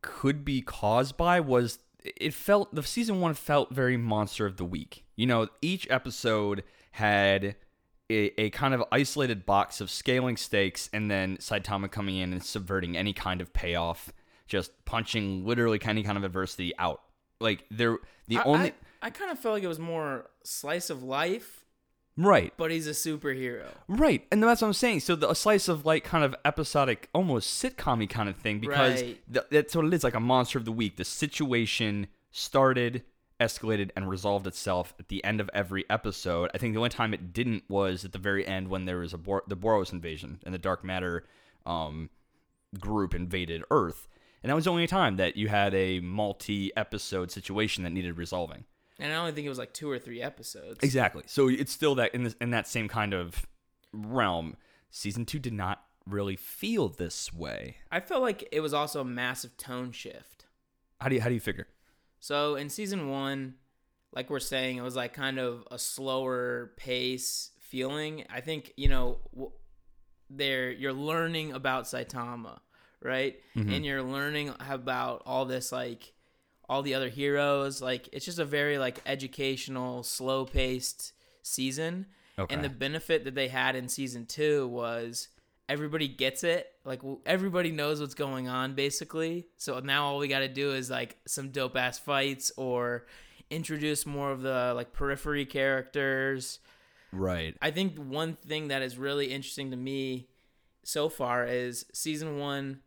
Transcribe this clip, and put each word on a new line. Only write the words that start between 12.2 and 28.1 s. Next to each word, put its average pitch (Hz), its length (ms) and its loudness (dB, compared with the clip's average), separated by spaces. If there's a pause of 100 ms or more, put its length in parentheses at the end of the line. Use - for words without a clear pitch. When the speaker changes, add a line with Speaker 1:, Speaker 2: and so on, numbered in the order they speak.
Speaker 1:
and 87 100 -4
subverting 92 540 -2
any 98 160 0
kind 92 260 -2
of 87 140 -8
payoff, 85 580 0 (340)
just - 260 -2 (120)
punching 98 640 -2
literally 117 360 4
any 110 200 0
kind 101 160 0
of 98 60 -2
adversity 92 540 -2
out. 87 220 0 (400)
Like, 110 300 0
there, 117 260 2 (320)
the 117 100 4
Speaker 2:
I, - 40 4
Speaker 1:
only 156 260 6 (340)
Speaker 2:
I, - 40 -6
I 233 40 -4
kind 381 200 -6
of 294 80 -6
felt 220 160 0
like 202 80 0
it 185 60 -2
was 160 100 -4
more 160 480 -4 (160)
slice - 480 -4
of 135 120 -6
life 151 600 -2 (540)
Speaker 1:
Right. 160 400 8
Speaker 2:
But 160 140 -2
he's 165 160 0
a 151 40 -4
superhero. 135 760 -4 (220)
Speaker 1:
Right. 233 420 6
And 214 120 6
that's 233 200 8
what 220 60 4
I'm 208 60 2
saying. 226 260 4
So 175 160 2
the, 151 140 2
a 170 40 4
slice 208 340 6
of, 156 160 0
like, 160 200 4
kind 165 200 4
of 131 100 2 (100)
episodic, 139 680 2
almost 156 500 2
sitcom-y 127 440 0
kind 107 220 -2